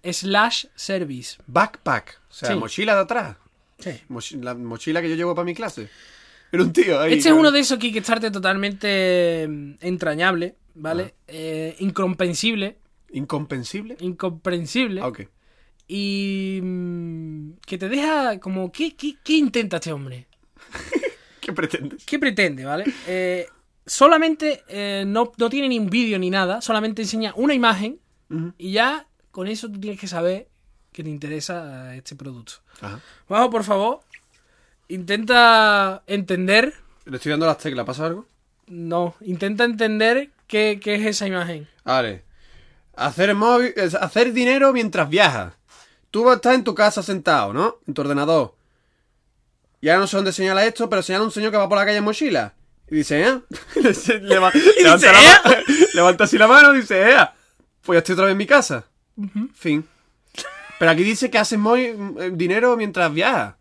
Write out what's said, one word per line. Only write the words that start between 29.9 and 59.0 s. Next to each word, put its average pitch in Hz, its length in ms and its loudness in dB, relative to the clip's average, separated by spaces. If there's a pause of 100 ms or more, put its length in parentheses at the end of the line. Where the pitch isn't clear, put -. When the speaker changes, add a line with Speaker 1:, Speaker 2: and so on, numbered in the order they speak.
Speaker 1:
que 202 60 -14
saber 175 420 -4 (420)
que - 140 -18
te 156 60 -12
interesa, 147 840 -12
eh, 131 40 -18
este 135 180 -20
producto. 127 380 -18 (260)
Speaker 2:
Ajá. 104 200 -16 (280)
Speaker 1:
Vamos, 226 220 2
por 220 140 -4
favor, 208 360 -2 (880)
intenta 208 1160 2
entender. 196 640 0 (320)
Speaker 2:
Le 131 120 -12
estoy 151 160 -6
dando 156 140 0
las 151 120 0
teclas, 127 260 -6
¿pasa 139 220 -8
algo? 180 200 -10 (420)
Speaker 1:
No, 170 520 -6
intenta 196 440 -4
entender 226 640 0 (160)
qué, 214 360 0
qué 208 120 -4
es 214 100 -2
esa 208 220 -4
imagen. 175 420 -6 (160)
Speaker 2:
Vale. 120 400 -4 (720)
Hacer 185 380 -2
móvil, 240 420 2
es, 180 180 -2
hacer 220 380 -2
dinero 262 400 2
mientras 175 380 -2
viajas. 135 420 0 (580)
Tú 214 140 -2
vas 254 100 6
a - 20 2
estar 247 180 2
en 254 100 2
tu 196 120 -2
casa 202 260 2
sentado, 151 500 -2
¿no? 170 260 -2 (100)
En 151 40 -10
tu 147 100 -6
ordenador. 143 520 0 (1300)
Y 147 80 -2
ahora 185 140 4
no 196 40 0
sé 196 100 -4
dónde 196 160 -2
señala 190 320 0
esto, 226 240 -2
pero 196 140 -2
señala 190 220 -2
un 214 80 -6
señor 214 180 -4
que 208 80 -2
va 196 100 0
por 202 80 2
la 196 80 2
calle 208 140 0
en 208 60 -2
mochila. 208 500 -2 (340)
Y 156 80 -8
dice, 147 240 0
¿eh? 254 200 0 (340)
<laughs> 214 480 2
Le 196 160 4
va-, 185 140 4
Speaker 1:
<laughs> - 20 -6
Y 370 300 8
Speaker 2:
levanta - 260 10
Speaker 1:
dice, - 20 10
Speaker 2:
la - 80 12
Speaker 1:
"¿Eh?". 311 240 12
Speaker 2:
ma-, 180 300 4
<laughs> 339 200 6
levanta 175 300 6
así - 140 2
la 214 80 8
mano 285 280 10
y 262 80 4
dice, 196 200 0
"Ea, 233 320 6 (480)
pues 175 140 2
ya - 20 8
estoy 170 140 0
otra 185 140 2
vez 190 60 2
en 190 60 0
mi 202 80 -2
casa". 165 400 2 (300)